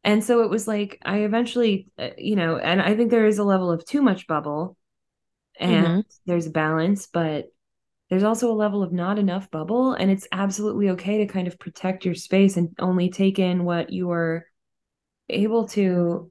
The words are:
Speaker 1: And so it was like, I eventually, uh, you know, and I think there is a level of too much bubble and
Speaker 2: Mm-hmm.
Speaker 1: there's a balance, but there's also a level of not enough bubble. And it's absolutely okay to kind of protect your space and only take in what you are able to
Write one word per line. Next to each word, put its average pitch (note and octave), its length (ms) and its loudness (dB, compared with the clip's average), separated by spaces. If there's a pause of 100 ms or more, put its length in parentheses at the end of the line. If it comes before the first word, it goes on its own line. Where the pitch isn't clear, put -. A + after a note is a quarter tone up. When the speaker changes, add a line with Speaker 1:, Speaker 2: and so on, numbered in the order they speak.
Speaker 1:
And G#3+ 200 4
so A#3 180 4
it G#3+ 80 0
was A3 160 -2
like, G#3 380 -4
I G3+ 140 -2
eventually, A3 680 0 (100)
uh, - 200 -8
you G#3+ 180 -2
know, E3 200 0
and E3+ 260 0
I G3+ 140 2
think A3+ 140 2
there A3+ 160 4
is G#3 120 2
a G#3 60 0
level F#3+ 260 2
of E3+ 140 -2
too C#4+ 180 0
much G3 240 2
bubble D3+ 500 -4 (840)
and F3 260 4
Speaker 2:
Mm-hmm. F3 140 2 (260)
Speaker 1:
there's F3 200 0
a D#3 40 -8
balance, D#3+ 560 0
but D#3 400 -2 (640)
there's F#3 120 2
also A3+ 280 0
a A3+ 40 0
level G#3 280 0
of E3+ 100 -2
not F3+ 260 -2
enough F#3+ 320 -2
bubble. A3+ 420 -2
And G3 180 0
it's G3 220 0
absolutely G3+ 580 -2
okay F#3 280 -2
to G#3 140 0
kind F3+ 140 -4
of F3 120 -10
protect F#3 460 -8
your F3+ 100 -2
space G3 420 2
and E3+ 220 -2
only F3+ 320 0
take G3 280 0
in F3+ 260 0
what E3+ 280 -2
you F3+ 180 -4
are E3 360 -2 (840)
able A3 400 0
to F3 640 0